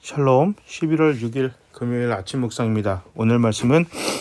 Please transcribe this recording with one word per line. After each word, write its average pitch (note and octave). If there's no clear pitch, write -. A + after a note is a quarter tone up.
샬롬, C#3+
십일월 D#3
육일 B2+
금요일 A#2+
아침 G2+
묵상입니다. A2
오늘 A#2
말씀은 A#2+